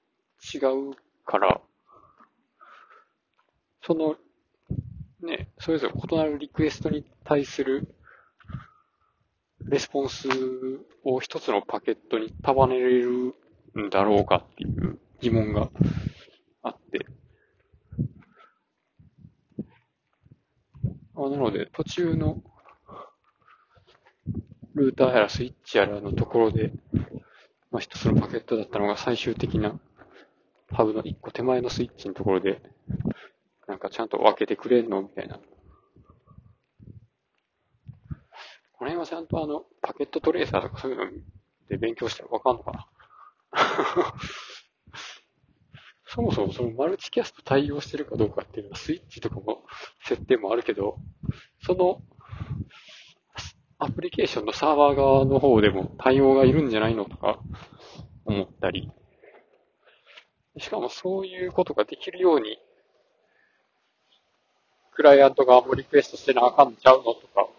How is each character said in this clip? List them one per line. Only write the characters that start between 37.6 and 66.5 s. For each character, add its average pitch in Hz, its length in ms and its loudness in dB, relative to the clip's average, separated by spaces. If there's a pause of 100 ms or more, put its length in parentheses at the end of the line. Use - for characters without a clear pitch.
こ - 80 -10
の 131 60 -6
辺 - 60 -6
は 165 100 -6
ち 170 80 -12
ゃ 165 60 -10
ん - 60 -14
と 165 160 -2
あ 151 40 -6
の、 147 180 -8 (160)
パ - 140 -4
ケ 143 100 -4
ッ - 20 -12
ト - 140 -6
ト 160 120 2
レ 175 100 0
ー - 40 -2
サ - 120 0
ー 92 40 -2
と - 60 -6
か - 100 -14
そ 131 100 -8
う - 20 -4
い 127 40 -4
う - 40 -12
の 107 60 -2 (640)
で 101 100 -6
勉 113 160 -4
強 117 140 -6
し - 80 -10
た - 80 -18
ら - 40 -20
わ 113 120 -4
か 127 120 2
ん 120 40 0
の - 80 -14
か - 80 -10
な？ - 140 -12 (640)
<laughs> - 640 0 (1900)
そ 233 160 -6
も 208 100 2
そ 101 140 0
も - 60 -6
そ 127 100 -6
の 120 100 -2
マ 131 140 -2
ル 190 100 -2
チ - 140 -12
キ 240 100 -2
ャ 233 40 0
ス - 80 -16
ト - 100 -20
対 143 300 0
応 147 80 -8
し - 100 -12
て 147 60 -10
る 147 80 -6
か - 120 -10
ど 110 100 2
う 101 40 -2
か - 120 -8
っ - 40 -8
て - 140 -14
い - 20 -10
う 101 40 -14
の 101 60 -18
は - 40 -14
ス - 160 -6
イ 170 40 -4
ッ - 120 -18
チ - 120 -20
と 113 100 -6
か - 60 -12
も 104 280 -8 (400)
設 113 200 -4
定 131 120 4
も 104 160 -2
あ 117 40 0
る 120 60 -2
け 113 120 -4
ど、 98 240 -6 (640)
そ 180 120 -2
の 185 280 0 (1800)
ア - 120 -4
プ - 100 -8
リ 175 100 -6
ケ - 140 -2
ー - 20 2
シ - 120 -4
ョ 104 40 -6
ン 104 40 -6
の 110 60 -4
サ 151 220 2
ー - 20 2
バ 143 160 6
ー - 20 2
側 135 300 6
の 135 160 4
方 123 200 6
で 104 100 6
も 95 280 -4
対 131 220 4
応 135 140 8
が 135 100 6
い 131 80 8
る 156 100 2
ん 131 80 0
じ 110 60 0
ゃ 107 40 2
な 110 80 2
い 113 60 0
の 107 100 -4
と - 120 -16
か - 240 -2 (840)
思 101 200 -2
っ - 40 -18 (120)
た 92 100 -2
り。 101 220 -8 (1700)
し - 100 -12
か 214 100 -4
も 247 100 -4
そ 190 320 -6
う 190 60 -8
い 185 200 -8
う 180 60 -8
こ 180 120 2
と 156 100 -8
が 104 100 2
で - 120 -14
き - 160 -14
る 180 80 -8
よ 180 160 6
う 131 40 4
に 107 180 -8 (2250)
ク 147 100 -2
ラ 143 140 12
イ 139 60 10
ア 135 60 10
ン 135 60 0
ト 139 100 4
側 123 220 10
も 131 80 -2
リ 131 100 -4
ク 147 140 4
エ 135 40 6
ス - 100 -4
ト 131 40 -14
し - 80 -16
て 139 80 2
な 123 140 4
あ 127 60 4